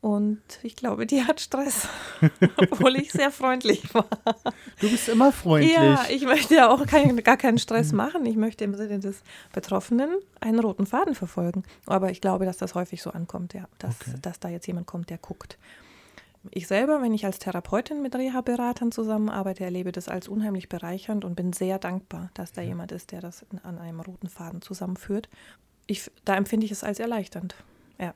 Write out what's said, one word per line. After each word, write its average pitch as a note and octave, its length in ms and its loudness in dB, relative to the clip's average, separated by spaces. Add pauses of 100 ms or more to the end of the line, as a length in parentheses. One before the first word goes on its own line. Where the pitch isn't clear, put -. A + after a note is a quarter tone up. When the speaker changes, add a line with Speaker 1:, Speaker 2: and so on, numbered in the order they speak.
Speaker 1:
Und G#3 380 0 (240)
ich A3+ 140 -10
glaube, A3+ 280 -4
die B3+ 200 2
hat D#4 160 0
Stress, - 480 -4 (320)
<laughs> D#3+ 80 8 (420)
obwohl C4 240 4
ich C#4 160 -2
sehr C#4 200 2
freundlich B3+ 640 0
war. A3+ 140 4 (720)
Speaker 2:
Du G#3 100 2
bist A#3 200 0
immer B3 240 8
freundlich. E3 400 6
Speaker 1:
Ja, C#4 360 6
ich C4+ 140 0
möchte C#4 320 4
ja B3+ 140 10
auch C4+ 160 6
kein, C#4 320 6
gar A#3 180 6
keinen A#3+ 220 4
Stress A3+ 320 0
Speaker 2:
Hm. G3+ 80 2
Speaker 1:
machen. C#4+ 280 0
Ich A3+ 120 0
möchte A3 260 -2
im G3+ 120 -4
Sinne G#3 240 -6
des G3 220 -8 (300)
Betroffenen A#3 580 0 (300)
einen A3+ 200 2
roten G3+ 260 0
Faden D4 300 0
verfolgen. F3 480 -4 (220)
Aber F#3+ 260 0
ich F3+ 100 -10
glaube, F#3+ 240 0
dass F3+ 100 -4
das F#3 200 -8
häufig F3 260 -6
so - 100 -10
ankommt, E3+ 420 -10
ja. F#3 140 -12 (100)
Dass, - 220 -8
Speaker 2:
Okay. B2+ 220 -12
Speaker 1:
dass - 180 -10
da - 80 -10
jetzt F3 200 -10
jemand F3 200 -6
kommt, E3+ 220 -10
der E3 80 -10
guckt. - 400 -16 (920)
Ich E3+ 160 -10
selber, C4+ 340 2
wenn A#3 120 0
ich G#3+ 120 -2
als G3 140 -4
Therapeutin G3+ 640 -4
mit C4 140 -6
Reha-Beratern B3 800 -2
zusammenarbeite, G#3+ 720 -4
erlebe F3+ 260 -6
das F3+ 160 -10
als F3+ 220 -8
unheimlich G3+ 400 -4
bereichernd F#3+ 560 -6
und F3 100 -6
bin F3+ 160 -2
sehr F#3 260 -2
dankbar, F3+ 580 -8
dass F3+ 180 -12
da F3+ 80 -10
Speaker 2:
Ja. F3 80 -6
Speaker 1:
jemand F3 240 -10
ist, F3 180 -14
der F3+ 80 -12
das F3 320 -16
in, F#3+ 140 -12
an F3 140 -12
einem E3 200 -12
roten F3+ 300 -14
Faden E3+ 320 -14
zusammenführt. F#3 680 -8 (600)
Ich G3 100 -4 (100)
f-, - 40 -20 (120)
da F#3+ 140 0
empfinde G#3+ 280 0
ich G#3 60 -8
es G3 140 -10
als G#3 160 -6
erleichternd. G3+ 540 -8 (440)
Ja. F3 160 -8